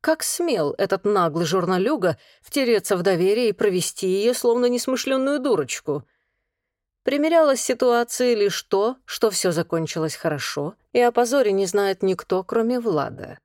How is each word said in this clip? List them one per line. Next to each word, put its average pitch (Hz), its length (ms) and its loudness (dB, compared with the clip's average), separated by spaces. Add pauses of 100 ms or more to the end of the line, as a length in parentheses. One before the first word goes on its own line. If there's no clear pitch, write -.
Как 320 220 0
смел 226 560 -2
этот 190 260 -2
наглый 170 400 0
журналюга 185 720 0 (220)
втереться 233 560 0
в 175 60 -2
доверие 196 460 2
и 202 40 0
провести 185 540 -2
ее, 202 260 2
словно 247 340 0
несмышленную 262 760 -2
дурочку? 151 640 -4 (1000)
Примерялось 294 580 2
ситуации 247 720 2
лишь 202 280 0
то, 214 420 0
что - 260 0
все 190 200 0
закончилось 165 640 -2
хорошо, 147 600 -4 (180)
и 240 80 2
о 240 100 4
позоре 240 420 2
не 196 140 0
знает 196 360 0
никто, 185 420 -2
кроме 233 340 0
Влада. 190 680 -4